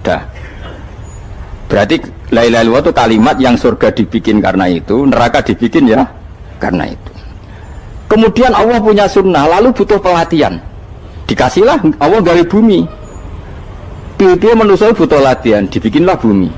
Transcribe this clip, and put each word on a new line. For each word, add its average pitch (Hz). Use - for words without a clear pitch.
Dah. 87
Berarti 104
la 117
ilaha 117
illallah 123
itu 165
kalimat 117
yang 123
surga 113
dibikin 107
karena 95
itu, 101
neraka 127
dibikin 127
ya 113
karena 90
itu. -
Kemudian 220
Allah 214
punya 202
sunnah, 180
lalu 175
butuh 202
pelatihan. 165
Dikasihlah 185
Allah 170
gawe 170
bumi. 196
Piye-piye 190
manusia 214
butuh 147
latihan, 113
dibikinlah 151
bumi. 98